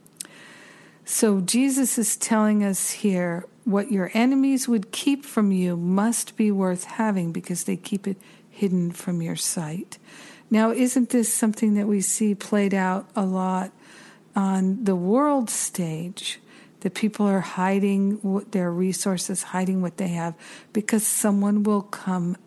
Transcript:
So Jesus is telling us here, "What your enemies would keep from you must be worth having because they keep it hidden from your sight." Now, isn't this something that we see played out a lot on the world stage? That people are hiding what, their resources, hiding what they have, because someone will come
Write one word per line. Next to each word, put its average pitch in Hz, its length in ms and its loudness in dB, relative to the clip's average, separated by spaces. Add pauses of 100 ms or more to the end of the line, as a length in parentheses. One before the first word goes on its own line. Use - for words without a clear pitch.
(1040)
So 202 360 2
Jesus 254 580 2
is - 180 0
telling 214 460 4
us 196 280 -2
here, 180 560 0 (180)
"What 202 260 0
your 190 240 0
enemies 262 540 2
would 226 240 0
keep 277 320 0
from 208 260 2
you 180 260 2
must 190 600 0
be 214 160 2
worth 185 320 0
having 190 480 -2
because 175 320 -6
they 190 120 -2
keep 196 300 -6
it 196 120 -4 (320)
hidden 180 400 0
from 175 320 -6
your 165 140 -4
sight." 160 600 -6 (520)
Now, 220 200 4
isn't 254 380 2
this 233 240 2
something 214 420 2
that 208 140 0
we 208 120 2
see 202 340 0
played 196 400 0
out 185 420 0
a 202 80 0
lot 185 480 -2 (640)
on 190 480 2
the 190 120 2
world 247 520 2
stage? - 920 -6 (400)
That 190 120 -4
people 208 320 -2
are 196 160 2
hiding 196 800 0
what, 196 320 -2
their 180 180 0
resources, 185 760 -2
hiding 185 360 -2
what 175 160 -4
they 185 120 -4
have, 170 260 -4 (400)
because 208 320 0
someone 202 560 2
will 208 180 2
come 185 560 -4 (100)